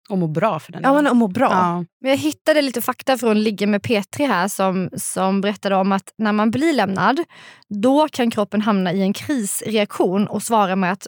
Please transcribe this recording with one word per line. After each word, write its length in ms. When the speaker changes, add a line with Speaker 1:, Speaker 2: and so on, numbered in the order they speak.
Speaker 1:
Och 100
må 80
bra 340
för 120
den 100
Speaker 2:
Ja, 60
Speaker 1:
delen. 160
Speaker 2:
men 60
och 60
må 120
bra. 220
Speaker 1:
Ja. 340
Speaker 3:
Men 100
jag 80
hittade 440
lite 180
fakta 380
från 240
Ligge 240
med 160
P 200
tre 100
här 220
som, 480
som 440
berättade 360
om 160
att 260
när 140
man 180
blir 220
lämnad, 480
då 400
kan 220
kroppen 320
hamna 300
i 100
en 100
krisreaktion 1120
och 160
svara 340
med 160
att 160